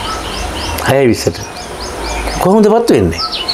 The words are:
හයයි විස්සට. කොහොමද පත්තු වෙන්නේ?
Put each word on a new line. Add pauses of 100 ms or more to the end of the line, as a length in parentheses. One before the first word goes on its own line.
(880)
හයයි
විස්සට. (1000)
කොහොමද
පත්තු
වෙන්නේ? (340)